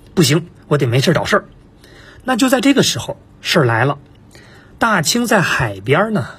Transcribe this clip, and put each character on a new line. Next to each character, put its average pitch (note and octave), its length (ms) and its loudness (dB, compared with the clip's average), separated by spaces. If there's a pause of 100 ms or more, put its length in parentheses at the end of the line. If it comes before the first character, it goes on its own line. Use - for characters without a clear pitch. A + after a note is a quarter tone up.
(140)
不 F3+ 100 2
行， D#3+ 240 0 (200)
我 D3 100 2
得 C#3 100 0
没 A#2+ 120 0
事 E3 120 0
儿 - 20 2
找 G2+ 100 -2
事 - 140 0
儿。 - 80 -2 (800)
那 B3+ 100 -2
就 B3+ 140 2
在 B3 100 2
这 C4+ 140 4
个 G#3+ 100 4
时 - 160 -4
候， - 160 -10 (240)
事 - 200 0
儿 D3 40 4
来 A#2 220 2
了。 C#3+ 120 -2 (800)
大 G#3+ 240 0
清 A#3+ 240 -2
在 G#3+ 160 2
海 G#2 400 -4
边 E3+ 320 0
呢， D3+ 140 -4 (120)